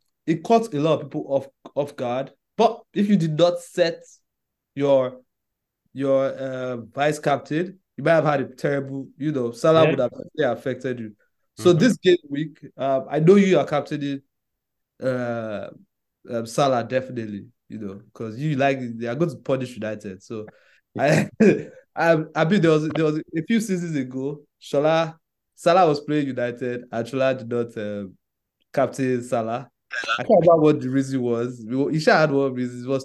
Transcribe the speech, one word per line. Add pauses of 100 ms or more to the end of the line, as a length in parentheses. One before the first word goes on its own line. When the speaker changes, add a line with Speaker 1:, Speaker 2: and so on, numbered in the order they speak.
(240)
Speaker 1:
it
caught
a
lot
of
people
off, (260)
off
guard. (260)
But (140)
if
you
did
not
set (720)
your, (720)
your,
uh,
vice
captain, (160)
you
might
have
had
a
terrible, (100)
you
know,
Salah
Speaker 2:
Yeah.
Speaker 1:
would
have (240)
really
affected
you. (400)
So
Speaker 2:
Mm-hmm.
Speaker 1:
this
game (140)
week, (120)
um,
I
know
you
are
captaining, (800)
uh, (640)
um,
Salah,
definitely, (220)
you
know, (140)
'cause
you
like, (180)
they
are
going
to
punish
United.
So (500)
I, (120)
<laughs> (280)
I, (100)
I
mean,
there
was,
there
was
a
few
seasons
ago, (200)
Shola, (380)
Salah
was
playing
United,
and
Shola
did
not,
um, (580)
captain
Salah. (500)
I
can't
remember
what
the
reason
was.
We,
he
sure
had
one
reason,
it
was